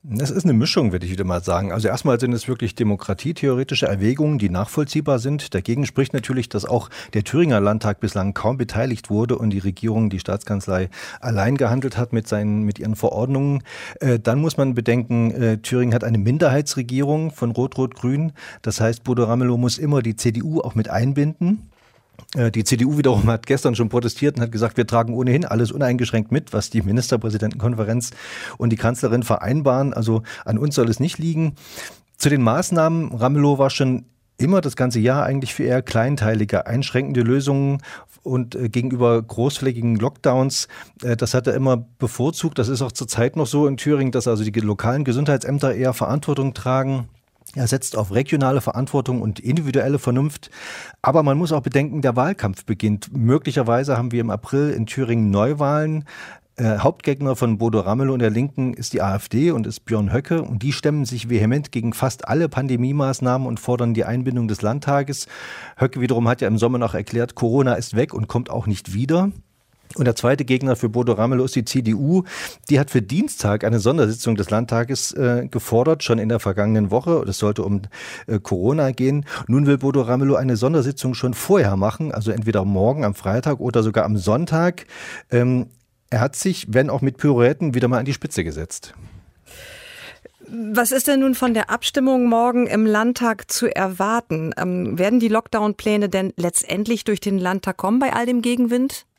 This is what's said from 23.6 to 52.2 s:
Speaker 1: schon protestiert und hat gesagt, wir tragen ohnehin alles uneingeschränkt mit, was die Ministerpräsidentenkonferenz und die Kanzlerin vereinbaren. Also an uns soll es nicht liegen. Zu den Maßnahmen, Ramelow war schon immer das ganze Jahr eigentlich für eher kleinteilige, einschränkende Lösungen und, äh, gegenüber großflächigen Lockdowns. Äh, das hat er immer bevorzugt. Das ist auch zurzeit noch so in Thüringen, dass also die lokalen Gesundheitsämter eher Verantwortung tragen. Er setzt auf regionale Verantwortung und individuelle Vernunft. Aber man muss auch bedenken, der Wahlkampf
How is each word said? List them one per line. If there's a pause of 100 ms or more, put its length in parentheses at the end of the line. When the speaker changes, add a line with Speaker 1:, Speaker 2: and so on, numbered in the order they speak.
Speaker 1:
schon
protestiert
und
hat
gesagt,
wir
tragen
ohnehin
alles
uneingeschränkt
mit,
was
die
Ministerpräsidentenkonferenz (460)
und
die
Kanzlerin
vereinbaren.
Also (240)
an
uns
soll
es
nicht
liegen. (640)
Zu
den
Maßnahmen,
Ramelow
war
schon (320)
immer
das
ganze
Jahr
eigentlich
für
eher
kleinteilige,
einschränkende
Lösungen (400)
und,
äh,
gegenüber
großflächigen
Lockdowns. (360)
Äh,
das
hat
er
immer
bevorzugt.
Das
ist
auch
zurzeit
noch
so
in
Thüringen,
dass
also
die
lokalen
Gesundheitsämter
eher
Verantwortung
tragen. (440)
Er
setzt
auf
regionale
Verantwortung
und
individuelle
Vernunft. (520)
Aber
man
muss
auch
bedenken,
der
Wahlkampf